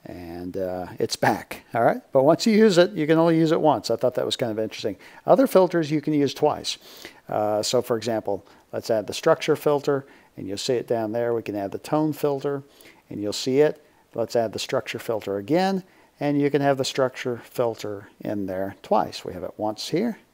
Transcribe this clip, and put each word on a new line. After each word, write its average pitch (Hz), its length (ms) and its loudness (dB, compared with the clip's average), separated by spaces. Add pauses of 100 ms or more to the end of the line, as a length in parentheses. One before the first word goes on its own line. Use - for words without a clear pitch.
And, 87 520 -12
uh, 90 320 -4 (100)
it's - 160 -2
back, - 480 -2 (100)
all 117 120 2
right? 233 180 2 (100)
But 135 120 4
once 165 240 4
you 220 40 4
use 208 260 6
it, 185 120 6
you 160 160 -2
can 160 100 6
only 165 220 4
use 160 140 4
it 175 80 2
once. 131 320 2
I 113 40 2
thought 127 200 0
that 131 100 0
was 110 80 -2
kind 120 160 -2
of 107 80 -4
interesting. 110 380 -4 (280)
Other 185 220 6
filters 175 460 2
you 151 80 0
can 156 140 -2
use 143 200 2
twice. - 440 0 (500)
Uh, 107 340 0
so 123 180 2
for 117 160 -2
example, 107 480 -4 (280)
let's 113 180 -8
add 107 160 2
the - 80 -10
structure 160 400 2
filter, 143 500 0 (320)
and 107 120 -10
you'll 98 100 -8
see - 160 -2
it 117 140 -2
down 113 240 -2
there. 120 200 0
We 113 100 -2
can 101 120 -6
add 98 160 -4
the 101 80 -10
tone 151 340 0
filter, 143 520 -4 (440)
and 104 140 -8
you'll 101 100 -4
see 135 280 0
it. 151 260 2 (280)
Let's 113 200 -4
add 113 180 0
the 101 60 -8
structure - 400 -4
filter 101 380 -4
again, 180 480 0 (340)
and 143 220 0
you 143 100 2
can 143 100 2
have 139 160 2
the 131 80 -2
structure 127 600 -2
filter 107 640 -4 (120)
in 101 260 -6
there 95 360 -6
twice. - 420 -2
We - 80 -10
have 87 120 -10
it - 140 -10
once 110 320 -6
here 208 280 -2 (160)